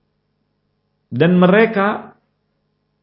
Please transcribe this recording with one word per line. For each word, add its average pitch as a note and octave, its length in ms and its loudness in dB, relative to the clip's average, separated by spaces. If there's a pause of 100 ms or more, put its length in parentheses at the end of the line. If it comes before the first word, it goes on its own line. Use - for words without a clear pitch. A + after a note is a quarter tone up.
(1120)
dan E3 240 0
mereka, G3+ 800 0 (840)